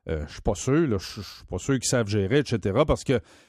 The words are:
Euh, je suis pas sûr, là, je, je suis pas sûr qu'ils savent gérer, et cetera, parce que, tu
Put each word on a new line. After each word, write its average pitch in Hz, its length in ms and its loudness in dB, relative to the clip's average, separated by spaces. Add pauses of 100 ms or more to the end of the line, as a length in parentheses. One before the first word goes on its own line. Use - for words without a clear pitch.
Euh, 78 200 -4
je - 60 -16
suis - 80 -14
pas 110 140 0
sûr, 151 320 2
là, 107 120 0
je, - 220 -10
je - 0 -
suis - 280 -18
pas 92 80 -4
sûr 135 180 0
qu'ils 120 140 -2
savent 120 180 2
gérer, 104 320 2
et 143 60 4
cetera, 110 400 2
parce 143 180 2
que, 135 140 0
tu - 60 -4 (260)